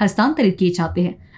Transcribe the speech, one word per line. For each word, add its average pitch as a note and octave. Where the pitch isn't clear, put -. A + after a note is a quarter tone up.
हस्तांतरित G#3+
किए F3+
जाते F3
हैं। -